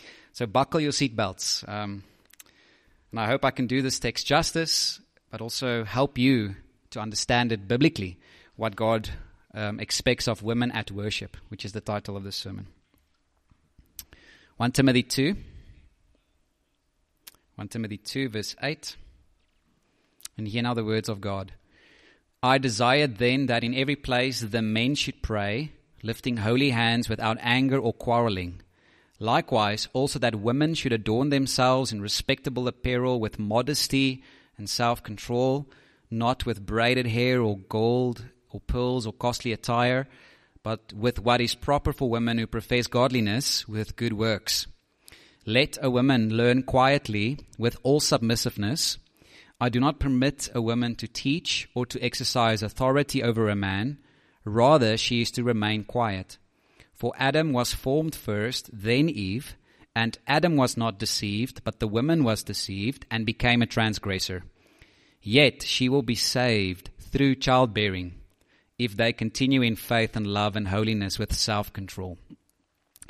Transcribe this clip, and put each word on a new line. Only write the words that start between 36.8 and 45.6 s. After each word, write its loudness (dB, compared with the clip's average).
hair 2
or 0
gold 0
or -14
pearls -2
or -8
costly -4
attire, 0
but -8
with -2
what 2
is -2
proper 0
for -2
women 0
who -2
profess -2
godliness 2
with -6
good -2
works. -2
Let 0